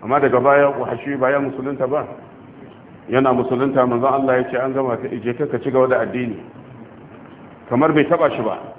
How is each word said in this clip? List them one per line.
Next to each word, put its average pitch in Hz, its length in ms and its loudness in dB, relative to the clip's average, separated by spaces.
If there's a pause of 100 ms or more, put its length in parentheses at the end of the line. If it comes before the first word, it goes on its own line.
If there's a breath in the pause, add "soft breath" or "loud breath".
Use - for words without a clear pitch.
Amma 127 180 2
daga 123 220 4
baya 143 280 6
Wahashiyu 123 480 -6
ba 127 120 2
ya 143 80 2
musulunta 131 500 -4
ba? 147 180 -4 (1000)
Yana 131 240 2
musulunta, 127 540 2
manzon 123 260 0
Allah 135 300 2
ya - 80 0
ce, 131 80 -4
"An 131 160 -2
gama, 131 240 -2
ka - 100 -8
je 120 240 -6
ka, 139 140 -4
ka 127 120 -4
ci 135 120 -4
gaba 131 160 4
da 123 160 2
addini." 113 340 -6 (1300)
Kamar 151 240 2
bai 147 100 4
taba 165 260 2
shi 131 120 -6
ba. 104 160 -4 (200)